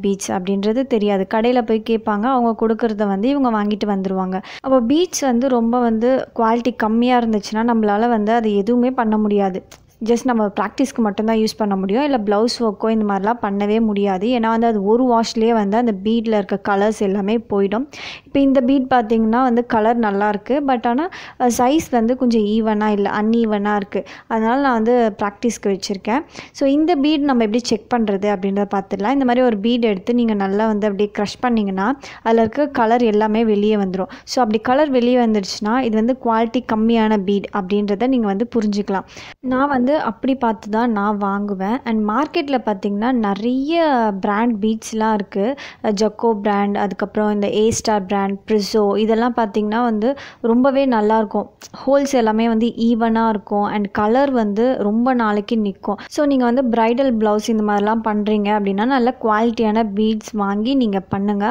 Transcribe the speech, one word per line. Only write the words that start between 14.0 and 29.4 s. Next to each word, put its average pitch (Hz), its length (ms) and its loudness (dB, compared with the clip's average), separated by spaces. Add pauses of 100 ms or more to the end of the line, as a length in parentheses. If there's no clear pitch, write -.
ஏன்னா 233 200 0
வந்து 226 180 2
அது 214 180 0
ஒரு 233 200 4
வாஷ்லயே 226 480 2
வந்து 208 240 0
அந்த 233 160 2 (120)
பீட்ல 220 360 0
இருக்க 196 180 -4 (100)
கலர்ஸ் 208 300 2
எல்லாமே 202 380 0 (140)
போயிடும். 202 340 0 (400)
இப்ப - 160 -4
இந்த 269 200 4
பீட் 262 300 2
பாத்தீங்கன்னா 226 520 2
வந்து 240 240 2
கலர் 226 300 2
நல்லா 208 320 0
இருக்கு. 233 380 -2
But 247 200 0
ஆனா, 269 220 0 (320)
அ, 247 80 2 (100)
சைஸ் 277 320 2
வந்து 240 260 2
கொஞ்சம் 233 260 2
ஈவனா 214 440 0
இல்ல, 202 240 0
அன்ஈவனா 214 680 0
இருக்கு. 196 280 -4 (220)
அதனால 226 340 0
நான் 277 120 2
வந்து 226 500 2
ப்ராக்டிஸ்க்கு 208 500 -2
வச்சிருக்கேன். 208 480 -4 (320)
So 277 160 0
இந்த 302 280 2
பீட் 294 240 2
நம்ம 254 240 2
எப்படி 226 200 0
செக் 214 300 -4
பண்றது 208 400 0
அப்படின்றத 196 400 -2
பார்த்துடலாம். 202 420 -2
இந்த 277 80 2
மாதிரி 247 220 2